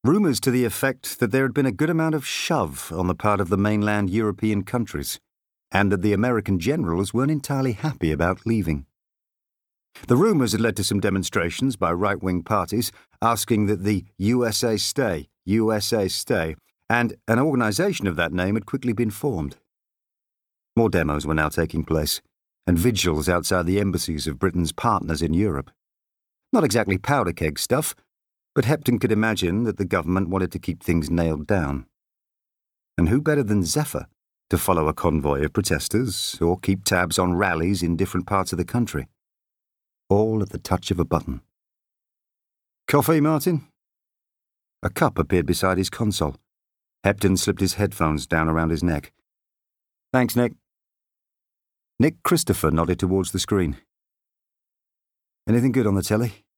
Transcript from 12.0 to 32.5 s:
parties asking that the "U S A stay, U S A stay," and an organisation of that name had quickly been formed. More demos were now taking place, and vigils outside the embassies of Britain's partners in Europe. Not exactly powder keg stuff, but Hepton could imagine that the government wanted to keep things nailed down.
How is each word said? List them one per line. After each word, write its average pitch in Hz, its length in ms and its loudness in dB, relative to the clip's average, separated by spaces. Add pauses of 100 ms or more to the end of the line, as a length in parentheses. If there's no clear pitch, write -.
parties 104 500 -2 (300)
asking 110 460 2
that 98 160 -2
the 101 220 0 (120)
"U 120 260 2
S 113 200 -2
A 110 160 0
stay, 95 500 -2 (160)
U 110 260 2
S 107 220 0
A 101 160 0
stay," 82 460 -2 (340)
and 117 260 0 (120)
an 113 100 2
organisation 131 720 0
of 85 80 -2
that 82 180 -2
name 92 220 0
had 107 100 -4
quickly 123 280 -4
been 110 180 -2
formed. 82 460 -6 (1200)
More 113 120 4
demos 76 360 0
were 78 80 -2
now 78 160 2
taking 80 340 -2
place, - 380 -2 (440)
and 87 120 4
vigils 90 500 0
outside 87 380 0
the 95 140 0
embassies 82 480 -4
of 69 120 -6
Britain's 87 320 0
partners 85 500 -2
in 80 120 0
Europe. 85 380 -2 (840)
Not 214 100 4
exactly 98 340 2
powder 113 360 0
keg 78 260 -4
stuff, - 360 -2 (600)
but 131 80 2
Hepton 131 360 2
could 98 120 0
imagine 107 520 0
that 107 140 -2
the 98 80 -2
government 90 440 0
wanted 92 240 0
to 90 60 -8
keep - 220 -6
things 82 280 0
nailed 80 380 0
down. 71 400 -2 (1080)